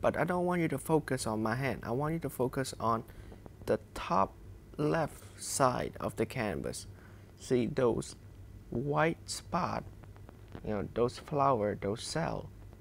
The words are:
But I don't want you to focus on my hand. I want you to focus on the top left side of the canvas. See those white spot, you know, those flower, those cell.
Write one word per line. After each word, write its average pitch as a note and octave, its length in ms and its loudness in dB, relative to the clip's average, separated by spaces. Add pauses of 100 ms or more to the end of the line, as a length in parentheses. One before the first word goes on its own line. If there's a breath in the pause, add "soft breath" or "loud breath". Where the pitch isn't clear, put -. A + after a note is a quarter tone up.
But - 180 4
I C#3+ 60 4
don't F3+ 200 2
want F3+ 160 4
you D#3+ 80 4
to C#3 80 0
focus D3 500 2
on A2 160 2
my A2 120 2
hand. B2+ 280 0
I A2 100 -2
want D3 200 0
you E3 80 0
to C#3+ 80 -2
focus - 500 0
on A2+ 260 2 (600 loud breath)
the - 160 2 (140)
top - 400 2 (420)
left D3+ 640 0
side - 580 2
of G#2+ 180 -2
the A2+ 100 2
canvas. D2 600 -4 (540 loud breath)
See B2 240 4
those - 500 2 (540)
white D3 600 0
spot, - 520 -2 (800)
you G#2+ 120 -2
know, G2 180 -2
those A#2+ 240 2
flower, C3 640 4
those G#2 220 0
cell. - 480 -2 (300)